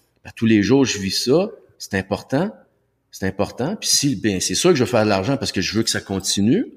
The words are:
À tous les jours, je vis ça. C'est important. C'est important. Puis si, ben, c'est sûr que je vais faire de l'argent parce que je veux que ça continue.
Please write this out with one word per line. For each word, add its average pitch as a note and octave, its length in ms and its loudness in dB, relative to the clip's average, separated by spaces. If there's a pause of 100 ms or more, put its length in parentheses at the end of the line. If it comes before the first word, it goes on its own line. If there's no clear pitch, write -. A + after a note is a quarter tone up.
(240)
À - 80 -18
tous - 140 -2
les A2 160 6
jours, C3 220 4
je G#2 140 -2
vis F#2+ 120 -4 (140)
ça. E3+ 260 2 (280)
C'est - 160 -8
important. D#3 560 -2 (600)
C'est - 140 -8
important. A2+ 500 -4
Puis - 120 -8
si, C#3 280 0
ben, F#2+ 240 -2
c'est - 160 -4
sûr F3+ 140 4
que F3 60 4
je B2+ 80 2
vais - 60 -2
faire A2 140 2
de G#2 40 2
l'argent G#2 280 0
parce - 160 -4
que G2+ 80 -2
je F2+ 160 -2
veux A2 80 2
que - 60 -2
ça G#2 100 -2
continue. G#2 640 0 (100)